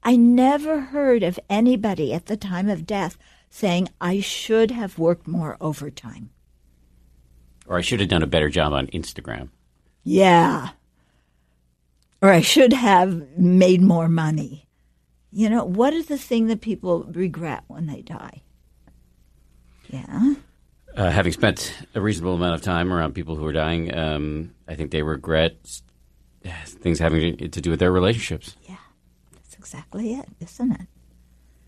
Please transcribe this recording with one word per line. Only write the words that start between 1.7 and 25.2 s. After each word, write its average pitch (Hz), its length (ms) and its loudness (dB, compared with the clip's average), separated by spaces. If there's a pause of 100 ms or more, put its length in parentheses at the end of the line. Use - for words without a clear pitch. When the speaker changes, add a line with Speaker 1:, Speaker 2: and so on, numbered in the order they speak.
Speaker 1:
at 165 140 -6
the 208 100 -4
time 190 320 -4
of 165 160 -4
death 190 320 -6 (320)
saying, 185 400 -2 (100)
"I 180 220 -2
should 220 520 0
have 220 260 -8
worked 170 280 0
more 160 320 -6
overtime." 143 720 -10 (1400)
Speaker 2:
Or, 90 120 -4
"I - 20 0
should 101 200 -4
have 98 100 -2
done 85 120 2
a 76 40 0
better 76 240 0
job 73 240 0
on 67 140 -2
Instagram." 65 600 -12 (560)
Speaker 1:
Yeah. 185 640 4 (1500)
Or, 196 100 6
"I 170 120 6
should 262 320 6
have 180 640 2
made 180 420 6
more 170 280 6
money." 156 580 -2 (680)
You 214 160 0
know, 220 160 0
what 233 300 0
is 330 120 -4
the 285 120 -6
thing 226 300 -2
that 226 120 -2
people 180 440 -4
regret 165 640 -6
when 156 180 -10
they 147 160 -12
die? - 400 -18 (1500)
Yeah. 233 460 -2 (640)
Speaker 2:
Uh, 95 140 0
having 87 220 0
spent - 420 -2 (200)
a 110 60 -4
reasonable 92 340 -2
amount 87 200 -2
of 78 80 -8
time 87 300 -2
around 80 220 -2
people 80 220 -8
who 78 100 -6
are 76 60 -4
dying, 82 440 -2
um, 76 560 -6 (140)
I 80 80 -14
think 76 160 -10
they 78 120 -4
regret 78 800 -4 (600)